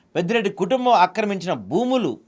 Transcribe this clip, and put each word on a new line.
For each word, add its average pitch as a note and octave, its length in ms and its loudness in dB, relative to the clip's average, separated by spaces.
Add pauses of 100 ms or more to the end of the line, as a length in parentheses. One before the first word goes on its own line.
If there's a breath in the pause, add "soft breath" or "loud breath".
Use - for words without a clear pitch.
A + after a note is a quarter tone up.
(140 soft breath)
పెద్దిరెడ్డి G3 360 0
కుటుంబం B3 420 0
ఆక్రమించిన G3 600 0
భూములు E3 760 -2